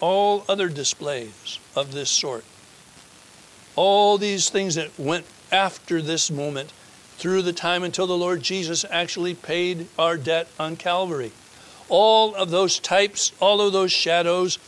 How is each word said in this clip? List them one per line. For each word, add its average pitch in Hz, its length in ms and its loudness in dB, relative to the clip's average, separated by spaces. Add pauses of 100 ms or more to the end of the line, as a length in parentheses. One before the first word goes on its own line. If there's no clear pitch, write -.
all 202 480 2
other 196 200 0
displays 135 920 -8 (160)
of 139 160 -4
this 139 180 -6
sort. 127 340 -4 (1300)
All 202 420 6
these 196 320 -2
things 190 240 -2
that 151 240 -6
went 160 260 -2 (280)
after 180 500 0
this 156 260 -2
moment 143 440 -6 (440)
through 185 260 0
the 175 100 -2
time 175 320 -2
until 180 240 -2
the 180 80 0
Lord 175 260 -2
Jesus 170 480 -4
actually 175 440 -2
paid 170 520 -4 (100)
our 170 200 2
debt 160 320 -2 (100)
on 156 160 -6
Calvary. 175 560 -4 (580)
All 214 460 6
of 190 160 -2
those 180 300 2
types, 202 580 0
all 202 220 4
of 202 120 2
those 190 200 2
shadows 175 760 0